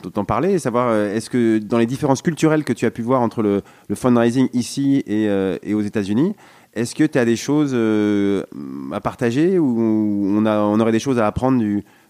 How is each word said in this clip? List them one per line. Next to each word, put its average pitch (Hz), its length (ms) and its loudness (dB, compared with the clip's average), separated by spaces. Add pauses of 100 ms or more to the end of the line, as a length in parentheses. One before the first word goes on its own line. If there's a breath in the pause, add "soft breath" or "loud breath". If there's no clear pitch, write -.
t'en 101 180 -4
parler 135 260 0
et 185 60 2
savoir, 123 320 -2
euh, 104 240 0
est-ce 110 160 -6
que 113 260 2
dans 107 220 -2
les 117 80 4
différences 131 340 0
culturelles 156 420 0
que 123 120 -2
tu - 100 -6
as 113 60 2
pu 123 100 -10
voir 123 220 0
entre 117 180 -2
le, 101 220 2 (260 loud breath)
le 104 60 -2
fundraising 120 580 2
ici 139 540 0
et, 107 200 0
euh, 95 360 0
et 95 100 -4
aux 107 80 0
États-Unis, 107 540 0 (400 loud breath)
est-ce 117 200 -4
que 151 100 2
tu 151 140 0
as 123 60 2
des 117 120 2
choses, 147 360 -2
euh, 104 680 0 (500)
à 101 80 -6
partager 131 580 0
ou 110 680 0
on 104 180 2
a, 107 160 2
on 104 180 2
aurait 113 140 2
des 113 80 2
choses 131 180 -2
à 110 80 2
apprendre 127 320 0
du, 104 260 -2 (260 soft breath)